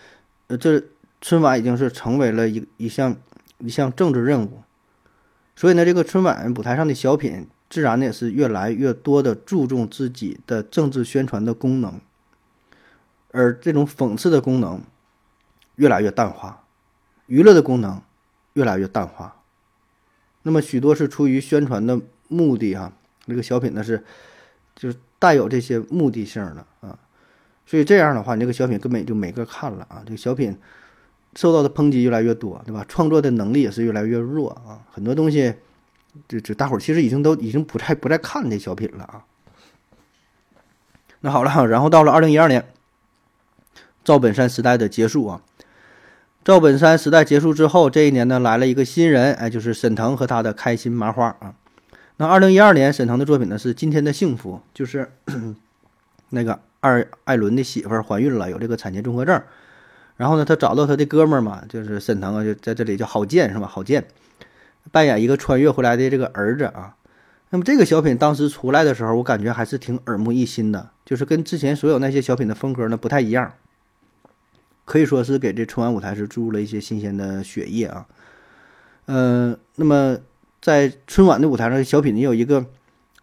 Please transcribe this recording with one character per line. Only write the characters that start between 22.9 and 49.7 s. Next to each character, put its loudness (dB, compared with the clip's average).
这 -8
个 -6
小 -4
品 -6
呢 -8
是， -6
就 -10
是 -14
带 4
有 0
这 -2
些 -6
目 -2
的 -6
性 -12
的 -20
啊， -18
所 -2
以 2
这 4
样 2
的 -4
话， -4
你 -2
这 -2
个 -4
小 -2
品 -4
根 -6
本 -4
就 -8
没 -4
个 -10
看 -12
了 -16
啊， -20
这 -18
个 -14
小 -6
品 -4
受 2
到 4
的 0
抨 0
击 0
越 2
来 0
越 0
多， -12
对 -14
吧？ -12
创 0
作 4
的 0
能 -2
力 2
也 -2
是 -4
越 0
来 -4
越 -2
弱 -6
啊， -20
很 -12
多 -2
东 0
西 0
就， -8
就 -10
大 -4
伙 -2
儿 -4
其 -4
实 2
已 2
经 -2
都， 4
已 -6
经 -2
不 -8
再， -2
不 -8
再 0
看 -8
这 -4
小 -10
品 -8
了 -18
啊。 -20
那 -4
好 0
了， 2
然 4
后 2
到 8
了 6
二 6
零 4
一 6
二 6
年， 2
赵 6
本 4
山 0
时 -6
代 4
的 0
结 0
束 -2
啊。 -10
赵 6
本 6
山 6
时 -2
代 8
结 4
束 2
之 4
后， 4
这 4
一 4
年 2
呢， 2
来 2
了 2
一 0
个 0
新 2
人， 4
哎， -6
就 -6
是 -4